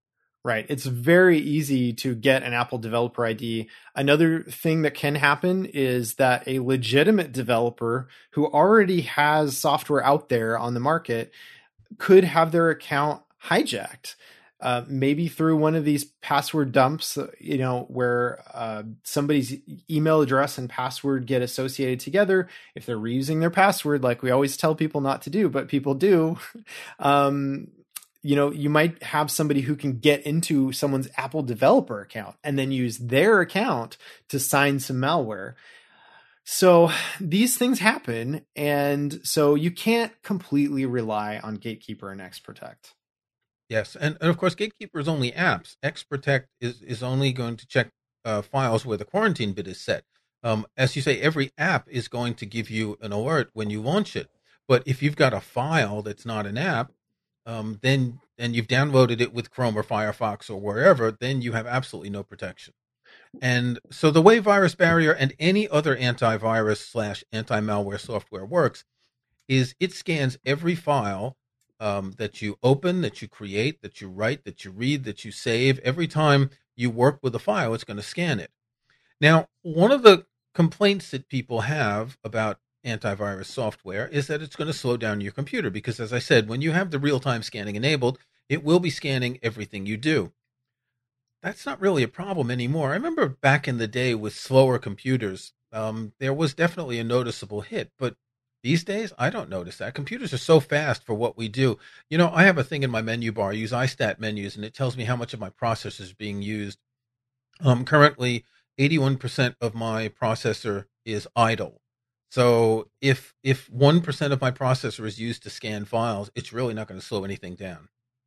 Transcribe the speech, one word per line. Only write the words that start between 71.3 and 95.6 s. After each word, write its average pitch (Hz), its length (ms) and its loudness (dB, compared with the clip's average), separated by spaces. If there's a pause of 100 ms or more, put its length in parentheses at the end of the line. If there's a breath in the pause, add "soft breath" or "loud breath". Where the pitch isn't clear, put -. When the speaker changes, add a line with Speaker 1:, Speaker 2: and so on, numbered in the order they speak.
Speaker 2:
um, 101 360 -4
that 107 240 -8
you 104 220 -6
open, 156 380 2
that 120 200 -6
you 107 60 -14
create, 107 560 -4
that - 180 -16
you 101 80 -14
write, 107 360 -4
that - 200 -16
you 101 60 -14
read, 131 320 -4
that 104 220 -12
you 104 80 -14
save. 131 480 0
Every 160 260 -2
time 143 440 4 (260 soft breath)
you 120 140 0
work 123 320 2
with 120 120 -2
a 117 60 -4
file, 165 340 0
it's 113 80 -6
gonna 104 200 -10
scan 165 360 -4
it. - 140 -12 (680)
Now, 160 280 6 (140)
one 175 280 2
of 269 140 2
the 190 200 10 (300)
complaints 196 560 2
that 135 180 -10
people 120 340 -4
have 117 600 -2
about 110 380 -4 (260)
antivirus 101 600 -6
software 107 600 -6
is 143 220 -2
that 151 140 -4
it's 151 120 -16
gonna 156 180 -6
slow 123 240 -2
down 107 240 -4
your 101 120 -8
computer 147 380 -4
because, 107 280 -6
as 113 140 -8
I 123 80 -2
said, 113 280 2
when 123 140 -4
you 160 80 0
have 175 220 0
the 139 80 -2
real-time 131 420 0
scanning 104 320 -8
enabled, 131 420 0 (320)
it 143 140 -2
will 160 160 6
be 180 120 2
scanning 131 520 -4
everything 107 420 -6
you 104 120 -4
do. 123 340 0 (1120)
That's - 240 -10
not 285 140 -8
really 185 240 2
a 110 40 -4
problem 175 400 -4
anymore. 127 420 -2
I 147 40 -2
remember 294 340 -2
back 135 380 2
in 123 120 -4
the 113 100 -2
day 123 260 0
with 107 220 -6
slower 131 420 4
computers, 104 720 -4 (200)